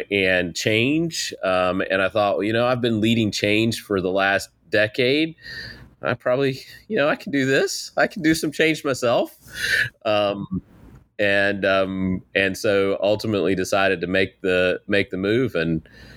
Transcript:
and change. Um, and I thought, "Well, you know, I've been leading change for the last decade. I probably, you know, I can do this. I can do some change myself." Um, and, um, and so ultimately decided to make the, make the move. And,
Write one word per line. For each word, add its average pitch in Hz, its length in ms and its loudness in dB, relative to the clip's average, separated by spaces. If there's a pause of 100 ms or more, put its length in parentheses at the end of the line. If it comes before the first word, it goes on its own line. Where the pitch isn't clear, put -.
(120)
and 92 440 2
change. 139 800 0 (100)
Um, 92 460 0
and 95 120 0
I 95 80 2
thought, 101 280 0
"Well, 95 60 -2
you 110 100 -2
know, 117 120 2
I've 123 160 0
been 113 200 0
leading 113 300 2
change 110 500 0
for 98 200 -2
the 92 100 -2
last 98 380 0 (220)
decade. 131 640 0 (680)
I 117 140 -2
probably, 131 440 -2 (280)
you 214 100 -4
know, 143 100 2
I 175 80 0
can - 160 -12
do 135 140 0
this. 143 500 0
I 151 120 2
can 175 160 -8
do 160 100 4
some 160 180 -4
change 156 320 0
myself." 139 540 0 (680)
Um, 104 580 -2 (580)
and, 101 440 2
um, 95 600 0 (100)
and 95 240 0
so 98 440 0
ultimately 101 540 0
decided 95 460 0
to 87 60 -4
make 95 340 -2
the, 92 460 2
make 101 240 0
the 95 60 -6
move. 107 380 0
And, 82 320 -2 (300)